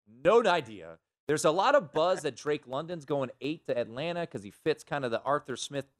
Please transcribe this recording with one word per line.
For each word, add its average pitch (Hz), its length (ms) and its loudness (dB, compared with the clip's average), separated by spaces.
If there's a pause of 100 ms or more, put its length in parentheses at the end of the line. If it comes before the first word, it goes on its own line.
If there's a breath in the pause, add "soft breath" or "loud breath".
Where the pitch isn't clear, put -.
(220)
no 220 240 6
idea. 107 520 -2 (280)
There's 151 200 2
a 160 40 6
lot 202 240 4
of 220 180 4
buzz 170 300 2
that 143 140 -4
Drake 147 300 -6
London's 156 400 -8
going 139 240 -2 (100)
eight 151 260 -6
to 123 120 -2
Atlanta 156 480 -4
'cause 110 160 -10
he 101 80 -14
fits - 340 -2
kind 139 220 -4
of 120 40 -2
the 113 120 -2
Arthur 139 340 -2
Smith 139 300 -8 (140)